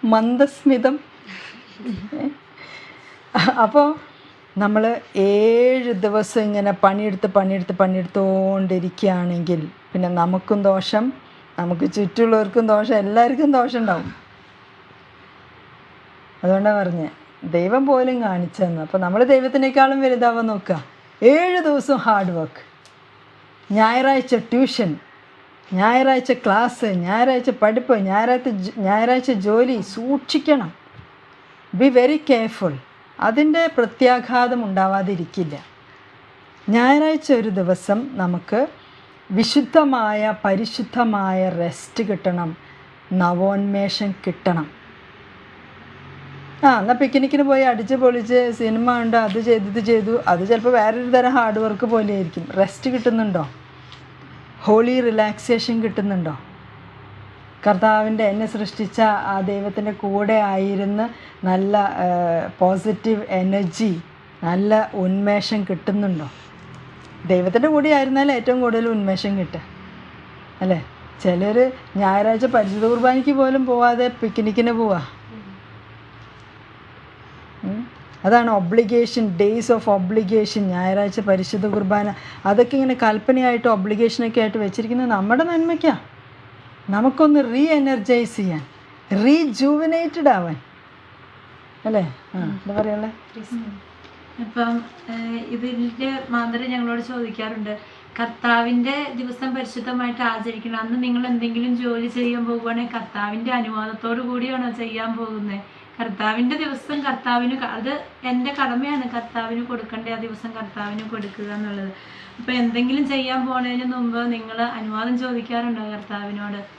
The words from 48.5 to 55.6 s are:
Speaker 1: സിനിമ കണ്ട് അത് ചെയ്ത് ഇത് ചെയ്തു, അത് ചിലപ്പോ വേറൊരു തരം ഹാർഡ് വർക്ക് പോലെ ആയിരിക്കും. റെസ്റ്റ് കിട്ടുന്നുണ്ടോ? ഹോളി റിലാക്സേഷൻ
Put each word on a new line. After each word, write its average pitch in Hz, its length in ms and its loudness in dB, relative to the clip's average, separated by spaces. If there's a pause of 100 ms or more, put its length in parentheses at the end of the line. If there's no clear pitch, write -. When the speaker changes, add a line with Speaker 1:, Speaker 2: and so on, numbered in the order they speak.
Speaker 1:
സിനിമ 226 280 0 (100)
കണ്ട് 233 280 2
അത് 208 220 -2
ചെയ്ത് 220 240 4
ഇത് 220 100 -2 (100)
ചെയ്തു, 220 220 2 (180)
അത് 175 180 2
ചിലപ്പോ 233 300 4
വേറൊരു 226 360 0
തരം 247 220 6
ഹാർഡ് 220 280 2
വർക്ക് 214 280 -2
പോലെ 214 240 0
ആയിരിക്കും. 170 280 -6 (140)
റെസ്റ്റ് 190 340 0
കിട്ടുന്നുണ്ടോ? 220 500 0 (1160)
ഹോളി 240 420 4
റിലാക്സേഷൻ 220 840 0